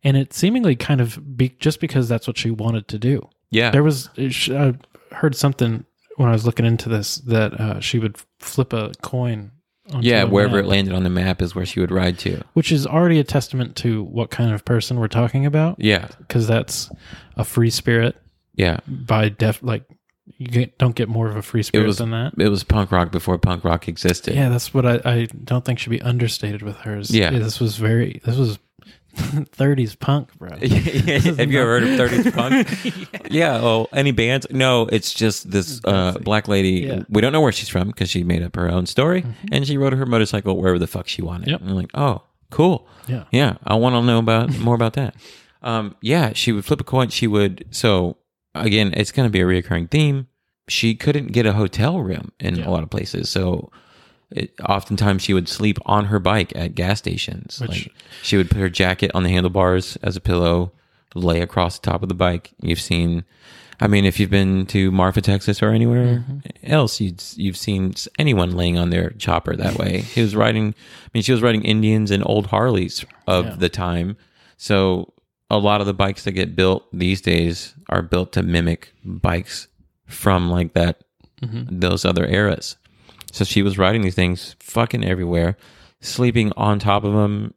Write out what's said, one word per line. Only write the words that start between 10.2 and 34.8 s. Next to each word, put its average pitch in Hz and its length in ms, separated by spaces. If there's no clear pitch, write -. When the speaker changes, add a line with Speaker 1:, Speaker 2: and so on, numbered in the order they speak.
Speaker 1:
a 95 40
Speaker 2:
wherever 101 300
Speaker 1:
map. 98 80
Speaker 2:
it - 20
landed 95 260
on 92 100
the 90 60
map 90 320
is 87 140
where 90 100
she - 140
would 87 120
ride 90 280
to. - 240
Speaker 1:
Which - 180
is 143 140
already 165 340
a 143 40
testament 127 540
to 110 260
what 113 260
kind 117 240
of 101 120
person 120 340
we're 110 80
talking 123 400
about. 156 320
Speaker 2:
Yeah. 104 300
Speaker 1:
'Cause 117 160
that's - 460
a 107 80
free 117 260
spirit. 117 460
Speaker 2:
Yeah. 90 340
Speaker 1:
By 117 420
def-, 110 340
like, 117 200
you 127 100
get, 120 300
don't 123 180
get 113 140
more 113 180
of 104 80
a 104 60
free - 180
Speaker 2:
It 104 60
Speaker 1:
spirit 107 220
Speaker 2:
was, 101 100
Speaker 1:
than 113 140
that. 120 260
Speaker 2:
it 101 100
was 101 160
punk 104 280
rock 87 200
before 90 260
punk 87 280
rock 85 220
existed. 87 460
Speaker 1:
Yeah, 135 160
that's 120 240
what 131 120
I, 120 180
I 120 220
don't 123 220
think 120 120
should - 120
be 113 120
understated 113 600
with 104 160
hers. 104 340
Speaker 2:
Yeah. 107 200
Speaker 1:
This 110 280
was 107 160
very, 110 480
this 117 140
was 113 200
<laughs> - 340
thirties 135 800
punk, - 420
bro. 87 180
Speaker 2:
<laughs> - 60
Yeah, - 160
yeah. - 240
Speaker 1:
This 151 240
is 165 120
Speaker 2:
Have 127 140
you 135 80
ever 120 220
Speaker 1:
not - 80
Speaker 2:
heard 123 240
of 123 120
thirties - 80
punk? 190 520
Speaker 1:
<laughs> 185 280
Yeah. 190 60
Speaker 2:
Yeah. 147 320
Oh, 113 320
any 139 180
bands? 120 380
No, 127 380